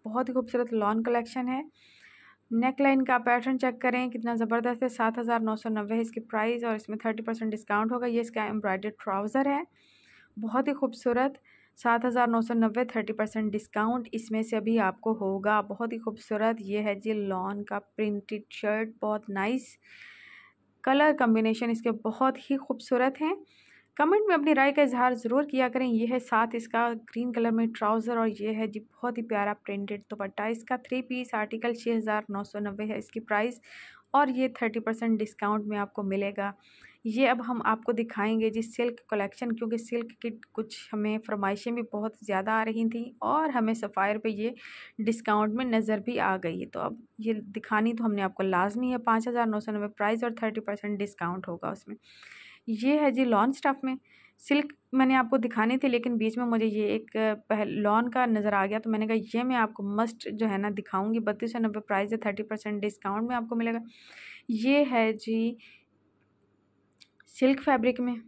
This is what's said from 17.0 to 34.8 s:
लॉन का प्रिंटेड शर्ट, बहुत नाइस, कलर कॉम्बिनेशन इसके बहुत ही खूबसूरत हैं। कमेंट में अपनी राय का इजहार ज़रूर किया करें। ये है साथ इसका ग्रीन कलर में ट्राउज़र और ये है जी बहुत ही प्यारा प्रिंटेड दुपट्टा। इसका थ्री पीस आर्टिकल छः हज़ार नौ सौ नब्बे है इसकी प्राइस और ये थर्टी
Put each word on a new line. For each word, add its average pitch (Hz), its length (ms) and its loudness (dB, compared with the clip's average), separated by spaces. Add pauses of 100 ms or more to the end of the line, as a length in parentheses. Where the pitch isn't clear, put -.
लॉन 196 480 -4
का 202 160 -6
प्रिंटेड 208 720 -4
शर्ट, 220 380 -2 (120)
बहुत 214 300 -2
नाइस, 208 460 -2 (1080)
कलर 285 300 6
कॉम्बिनेशन 226 560 2
इसके 233 220 -2 (100)
बहुत 262 400 0
ही - 160 -2
खूबसूरत 262 640 0
हैं। 320 140 0 (640)
कमेंट 392 280 4
में 370 80 6
अपनी 302 180 4
राय 269 180 6
का 294 120 6
इजहार 247 320 4
ज़रूर 240 300 0
किया 262 240 0
करें। 254 160 0
ये 233 220 2
है 254 120 0
साथ 233 360 2
इसका 233 360 0
ग्रीन 233 420 -6
कलर 233 180 2
में 226 180 2
ट्राउज़र 226 480 0
और 226 140 2
ये 214 200 -4
है 220 160 -2
जी 214 140 -8
बहुत 240 360 -6
ही 233 60 -4
प्यारा 208 320 0
प्रिंटेड 202 540 -8
दुपट्टा। 208 380 -6
इसका 226 320 -4
थ्री 254 240 -4
पीस 254 320 -6
आर्टिकल 226 400 -2
छः 233 200 -2
हज़ार 214 340 -2
नौ 202 140 -4
सौ 208 160 -10
नब्बे 208 240 -6
है 214 160 -6
इसकी 220 220 -10
प्राइस 226 380 0 (540)
और 277 180 6
ये 254 220 2
थर्टी 226 280 -2